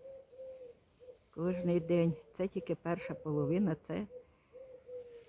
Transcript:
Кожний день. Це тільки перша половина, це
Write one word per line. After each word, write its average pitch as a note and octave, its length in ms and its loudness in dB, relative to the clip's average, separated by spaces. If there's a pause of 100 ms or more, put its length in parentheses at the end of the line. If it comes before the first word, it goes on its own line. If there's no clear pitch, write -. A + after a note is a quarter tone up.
(1300)
Кожний F3 480 2
день. E3+ 340 6 (200)
Це F#3 140 0
тільки F#3 280 -2
перша E3+ 380 -2
половина, D#3 600 2
це F#3 320 -6 (1200)